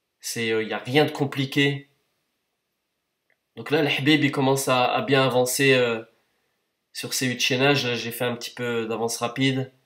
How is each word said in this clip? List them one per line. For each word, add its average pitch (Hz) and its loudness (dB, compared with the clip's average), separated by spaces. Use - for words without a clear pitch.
C'est, 113 -4
euh, 110 0
y 107 -6
a 107 -4
rien 131 2
de 143 0
compliqué. 139 -2
Donc - -8
là, 156 2
le 143 0
Habib, 143 2
il 139 2
commence 135 0
à, 127 2
à - 0
bien 135 2
avancer, 127 2
euh, 120 2
sur - -10
ses 131 -2
huit 123 -2
chaînages. 135 2
Là, 120 -2
j'ai 113 -6
fait - -6
un 120 -2
petit - -10
peu 120 -4
d'avance 113 -4
rapide. 131 -2